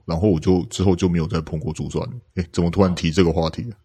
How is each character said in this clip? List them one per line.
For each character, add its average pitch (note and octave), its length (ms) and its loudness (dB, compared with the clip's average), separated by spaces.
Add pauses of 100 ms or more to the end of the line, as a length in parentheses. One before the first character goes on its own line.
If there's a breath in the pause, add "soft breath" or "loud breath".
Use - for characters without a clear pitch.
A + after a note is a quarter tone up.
然 E2 160 -2
后 G#2 80 4
我 F#2 100 4
就， F2+ 280 2
之 - 180 -4
后 F#2+ 100 4
就 F2+ 140 2
没 E2+ 100 2
有 D#2+ 80 0
再 E2 140 -4
碰 D#2+ 180 -6
过 D#2 140 -6
珠 D2+ 180 -8
算。 - 160 -4 (300)
诶， F2+ 160 -2
怎 - 100 -2
么 E2+ 80 0
突 F2+ 120 0
然 F#2 120 4
提 E2 160 -2
这 E2 140 2
个 E2+ 80 4
话 D#2+ 180 0
题？ - 160 -8 (200)